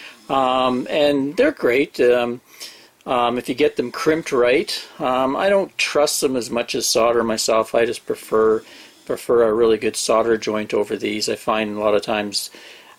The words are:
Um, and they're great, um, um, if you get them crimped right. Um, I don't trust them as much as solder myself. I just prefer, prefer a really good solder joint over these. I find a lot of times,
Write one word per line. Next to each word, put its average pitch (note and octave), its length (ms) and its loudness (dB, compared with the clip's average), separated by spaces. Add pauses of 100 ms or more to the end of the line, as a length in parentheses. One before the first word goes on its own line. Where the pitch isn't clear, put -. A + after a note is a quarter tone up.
(280)
Um, B2+ 600 0
and D3 480 0
they're C#4+ 140 4
great, C3+ 480 0
um, B2 420 2 (640)
um, B2 320 0
if A#2+ 100 -6
you C#3 60 -2
get D3 220 0
them B2 140 -4
crimped D#3+ 420 -2
right. C3 540 0 (120)
Um, C3 360 0
I F#3+ 140 0
don't G3 300 0
trust - 420 0
them C3 160 0
as A2+ 140 -6
much A#2+ 240 -4
as A#2 120 -4
solder A#2 360 2
myself. A2 520 0
I A#2 120 2
just A#2+ 180 -6
prefer, A2 580 0 (440)
prefer A#2 420 2
a G#2+ 60 0
really A2+ 240 4
good G#2+ 180 -4
solder A2+ 400 2
joint G#2+ 380 -4
over G#2+ 200 0
these. G#2+ 320 -4
I A2 100 -2
find A2 400 -2
a G#2+ 40 -6
lot G#2+ 140 2
of G#2 80 2
times, G#2 480 -4 (480)